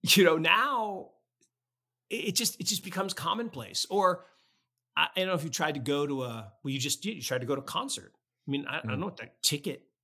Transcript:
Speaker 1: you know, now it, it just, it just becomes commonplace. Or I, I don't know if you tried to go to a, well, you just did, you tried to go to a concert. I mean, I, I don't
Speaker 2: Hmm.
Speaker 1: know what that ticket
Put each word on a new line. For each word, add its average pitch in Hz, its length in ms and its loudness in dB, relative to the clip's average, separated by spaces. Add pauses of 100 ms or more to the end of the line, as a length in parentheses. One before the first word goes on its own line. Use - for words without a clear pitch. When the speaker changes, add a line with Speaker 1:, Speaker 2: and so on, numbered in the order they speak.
Speaker 1:
you 190 220 6
know, 160 120 8
now 208 720 2 (960)
it, 226 200 -2
it 190 60 -2
just, - 260 0
it 175 60 -4
just 190 180 -2
becomes 190 300 -4
commonplace. 170 760 -4
Or 185 380 2 (720)
I, - 200 4
I 185 40 0
don't 185 80 2
know 185 60 2
if 151 100 -2
you 160 60 -4
tried 156 240 0
to 139 60 -4
go 143 260 0
to 135 180 -4
a, 113 280 -10 (100)
well, 139 100 -4
you 135 60 -4
just 135 240 -4
did, 208 140 -4
you 127 60 -12
tried 127 180 -2
to 120 60 -6
go 139 80 0
to 135 80 -4
a - 20 -16
concert. - 480 -6 (340)
I - 40 -6
mean, 143 180 -2
I, 147 100 -6
I - 40 -8
don't 123 120 -4
Speaker 2:
Hmm. 139 60 -4
Speaker 1:
know 190 60 -4
what - 120 -8
that - 240 -14
ticket - 420 -2 (200)